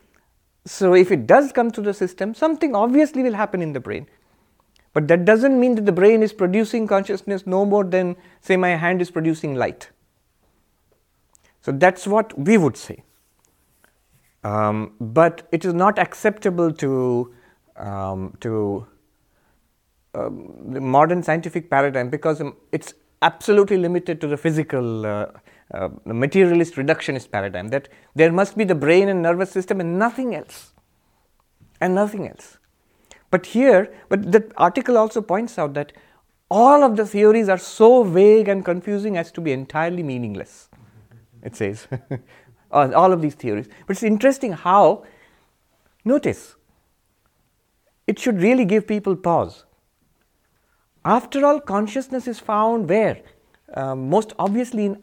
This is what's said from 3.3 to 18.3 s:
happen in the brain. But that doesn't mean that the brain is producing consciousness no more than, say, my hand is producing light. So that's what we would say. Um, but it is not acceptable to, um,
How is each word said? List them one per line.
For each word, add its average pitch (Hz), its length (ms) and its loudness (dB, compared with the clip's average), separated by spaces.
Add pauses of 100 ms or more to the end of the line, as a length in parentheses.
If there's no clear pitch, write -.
happen 196 280 -4
in 156 120 -6
the 135 60 -8
brain. 113 280 -10 (840)
But 151 140 -2
that 170 180 4
doesn't 240 340 4
mean 247 160 2
that 214 100 -4
the 202 60 2
brain 208 300 4
is 214 120 0
producing 214 540 -2
consciousness 196 600 -4
no 190 180 0
more 202 180 2
than, 180 340 -2 (240)
say, 185 160 0
my 180 120 2
hand 175 320 0
is 175 80 -6
producing 160 460 -4
light. 113 340 -6 (1700)
So 135 100 -6
that's 180 340 0
what 208 320 -2
we 180 200 2
would 151 200 0
say. - 260 -18 (1400)
Um, 107 560 -4
but 160 520 0
it 165 140 -4
is 180 80 -2
not 196 260 2
acceptable 180 760 -2
to, 127 600 -4 (420)
um, 95 640 -10